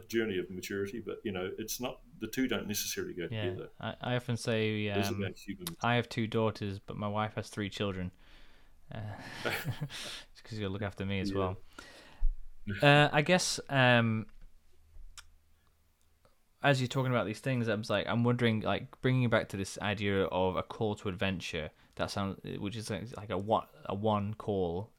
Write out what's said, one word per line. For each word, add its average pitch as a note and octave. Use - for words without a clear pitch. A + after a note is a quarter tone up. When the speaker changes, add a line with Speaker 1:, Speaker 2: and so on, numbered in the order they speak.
Speaker 1:
journey A2
of F2
maturity, G2
but, -
you G#2+
know, F#2
it's G#2+
not, B2+
the G#2+
two C3
don't G#2
necessarily F#2+
go E2+
Speaker 2:
Yeah. A2
Speaker 1:
together. -
Speaker 2:
I, A2
I B2
often A#2+
say, A2
Speaker 1:
It G2+
is G2+
Speaker 2:
um, G2
Speaker 1:
about F#2+
human F#2+
Speaker 2:
I A#2
have A#2+
two A2+
daughters, G#2+
but -
my G#2
wife G#2+
has G#2+
three G#2
children. F#2
Uh, -
<laughs> -
Speaker 1:
<laughs> -
Speaker 2:
it's -
'cause -
you G#2+
gotta G2
look G2+
after G2
me G2
as G2
Speaker 1:
Yeah. G2
Speaker 2:
well. F#2+
Uh, D3
I D3+
guess, F3
um, A#2
as C3+
you're B2
talking C3
about A#2
these G#2+
things, A#2+
I G#2+
was A2
like, G2+
I'm A#2
wondering, A#2+
like, G2
bringing B2+
it A#2+
back A2
to -
this F#2+
idea G2+
of F#2
a D#2+
call G#2
to -
adventure, F2
that -
sounds, G2
which G#2
is G#2+
like, A2
like G#2
a F#2+
one, G2+
a -
one G#2
call. F#2+